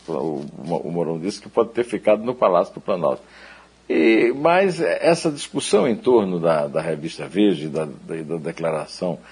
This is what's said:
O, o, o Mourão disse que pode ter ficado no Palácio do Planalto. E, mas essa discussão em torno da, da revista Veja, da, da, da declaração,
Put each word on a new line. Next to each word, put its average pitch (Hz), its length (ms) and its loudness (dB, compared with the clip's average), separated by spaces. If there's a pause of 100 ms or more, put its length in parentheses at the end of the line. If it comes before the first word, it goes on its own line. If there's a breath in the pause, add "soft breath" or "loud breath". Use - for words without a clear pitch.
O, 82 40 -6
o, 73 720 -4
o 76 60 -6
Mourão 82 300 -2
disse 95 200 -6
que - 80 -20
pode 113 220 0
ter 117 140 -2
ficado 107 400 0
no 123 100 -4
Palácio 98 400 2
do - 60 -14
Planalto. 78 420 -2 (640 loud breath)
E, 113 460 4
mas 170 460 2
essa 165 500 2
discussão 147 560 0
em 117 80 2
torno 98 460 4
da, 80 260 2
da 71 140 -4
revista 78 480 -6
Veja, 87 400 2
da, 76 160 -4
da, 76 380 -10
da 78 160 -6
declaração, 82 800 -6 (140 loud breath)